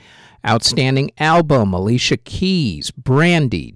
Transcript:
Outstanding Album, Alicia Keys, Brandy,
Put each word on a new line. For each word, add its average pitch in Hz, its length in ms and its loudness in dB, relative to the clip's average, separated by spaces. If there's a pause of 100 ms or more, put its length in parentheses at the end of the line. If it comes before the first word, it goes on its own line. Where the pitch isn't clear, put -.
(480)
Outstanding 131 720 0
Album, 151 540 2
Alicia 110 440 0
Keys, 156 720 -4
Brandy, 127 880 0